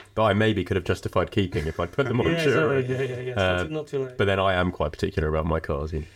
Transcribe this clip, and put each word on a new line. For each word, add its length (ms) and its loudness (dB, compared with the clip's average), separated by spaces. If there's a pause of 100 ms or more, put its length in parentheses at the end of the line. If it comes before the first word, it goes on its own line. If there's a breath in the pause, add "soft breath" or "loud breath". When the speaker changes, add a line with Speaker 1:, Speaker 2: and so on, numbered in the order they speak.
(160 loud breath)
Speaker 1:
that 60 2
I 120 4
maybe 300 2
could 120 -2
have 100 0
justified 460 0
keeping 360 0
if 120 -4
I'd 120 -4
put 160 0
them 140 2
on 60 0
Speaker 2:
<laughs> 40 4
Yeah, 140 0
Speaker 1:
Turo. 340 2
Speaker 2:
exactly. 160 -2
Yeah, 200 -4
yeah, 60 -8
yeah. 360 0
Speaker 1:
Uh, 60 0
Speaker 2:
It's 80 -6
not 160 -6
too 180 -4
late. 120 -10
Speaker 1:
but 80 2
then 140 4
I 140 4
am 180 2
quite 220 -2
particular 340 -2
about 180 0
my 140 0
cars, 320 -4
you 80 -4
know, 60 -6 (100)